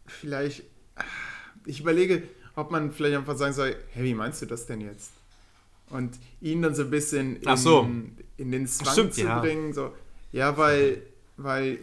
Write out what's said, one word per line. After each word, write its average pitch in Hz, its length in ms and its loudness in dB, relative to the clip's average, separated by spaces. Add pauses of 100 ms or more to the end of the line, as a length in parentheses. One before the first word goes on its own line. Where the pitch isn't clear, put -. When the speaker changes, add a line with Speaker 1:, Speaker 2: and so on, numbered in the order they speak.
Speaker 1:
Vielleicht, 143 580 -6 (1000)
ich 143 140 -10
überlege, 170 440 2 (320)
ob 151 160 -6
man 151 200 0
vielleicht 147 240 2
einfach 139 220 -4
sagen 139 160 0
soll, 135 220 0 (160)
„Hey, 120 120 -4
wie 127 100 0
meinst 113 280 -4
du 127 40 -6
das 117 200 -8
denn 110 160 -8
jetzt?“ 101 300 -14 (800)
Und 127 280 -6 (240)
ihn 160 200 0
dann 156 140 2
so 143 80 0
ein 131 60 -2
bisschen 139 560 0
Speaker 2:
Ach 135 120 4
so. 135 260 8
Speaker 1:
in, 117 340 -4 (200)
in 131 140 -6
den 131 160 -2
Zwang 135 260 0
Speaker 2:
Stimmt, 208 200 6
Speaker 1:
zu 117 80 -2
Speaker 2:
ja. 117 180 0
Speaker 1:
bringen, 156 340 -2
so, 135 200 -6 (400)
„Ja, 139 240 0
weil, 143 460 4 (340)
weil 135 460 -2